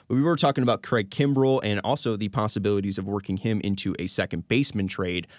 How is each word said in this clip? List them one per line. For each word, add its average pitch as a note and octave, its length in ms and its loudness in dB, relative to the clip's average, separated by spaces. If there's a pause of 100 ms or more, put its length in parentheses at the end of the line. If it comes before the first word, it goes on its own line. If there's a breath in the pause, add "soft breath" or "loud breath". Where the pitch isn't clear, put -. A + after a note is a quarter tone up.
But B2 80 -2
we C3 60 4
were E3 140 4
talking C#3 280 2
about A#2 200 2
Craig A2 260 0
Kimbrel C3+ 540 2
and G#2 200 0
also A#2+ 320 -2
the G#2 140 -2
possibilities G2+ 680 0
of G2 80 -4
working G2 320 -4
him G#2+ 240 0
into G2 380 -2
a F#2 80 -4
second F2+ 400 -4
baseman A2+ 400 0
trade. F2+ 400 -4 (120)